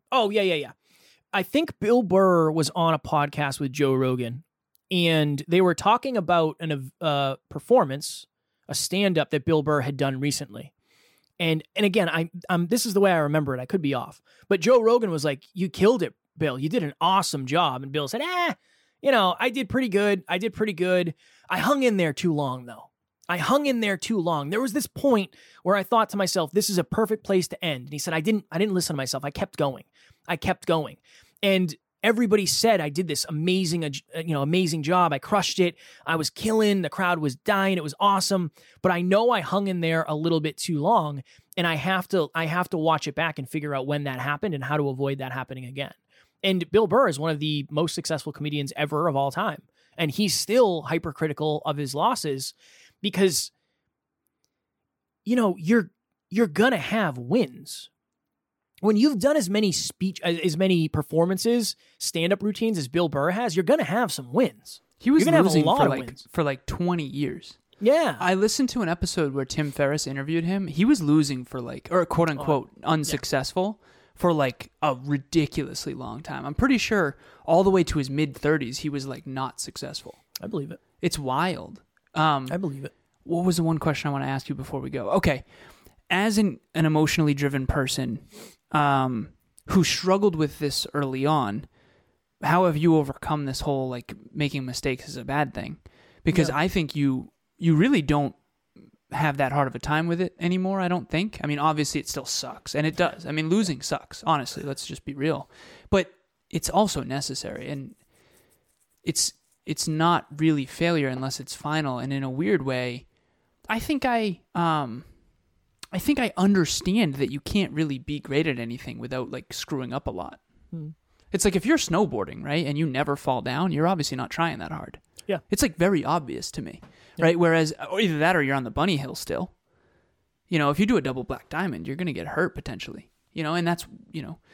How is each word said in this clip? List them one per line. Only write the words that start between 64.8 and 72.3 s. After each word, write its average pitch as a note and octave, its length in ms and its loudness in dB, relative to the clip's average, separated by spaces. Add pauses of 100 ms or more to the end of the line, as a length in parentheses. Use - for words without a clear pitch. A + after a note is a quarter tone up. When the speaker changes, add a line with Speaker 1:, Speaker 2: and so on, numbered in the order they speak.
Speaker 2:
He A#3+ 120 2
was D#4 100 8
Speaker 1:
You're - 40 4
gonna D#4+ 120 6
have F#3+ 80 8
a F#3+ 40 6
Speaker 2:
losing D#3 160 4
Speaker 1:
lot F3 140 4
Speaker 2:
for, D4 40 6
Speaker 1:
of F3+ 60 6
Speaker 2:
like, C3 180 -2
Speaker 1:
wins. - 240 -18
Speaker 2:
for, E3+ 120 0
like, C#3 220 -4
twenty F3 400 -2
years. C#3 520 -6 (240)
Speaker 1:
Yeah. C#4 380 4
Speaker 2:
I F3+ 140 2
listened G#3+ 360 2
to B3 120 -4
an E3+ 80 0
episode E3 440 -2
where C3+ 120 -2
Tim D3 260 -4
Ferriss C#3+ 360 0
interviewed C#3+ 360 -2
him. F#3+ 240 -2
He D3+ 160 0
was A#3+ 180 6
losing C#3+ 440 2
for, C3 160 -10
like, B2 300 -12
or F3+ 140 4
quote E3+ 240 2
unquote D3 440 -2